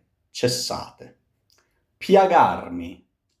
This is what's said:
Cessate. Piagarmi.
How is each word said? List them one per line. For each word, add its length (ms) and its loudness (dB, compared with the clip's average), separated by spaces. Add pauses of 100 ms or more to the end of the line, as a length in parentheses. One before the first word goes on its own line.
(320)
Cessate. 800 -6 (880)
Piagarmi. 1000 2 (400)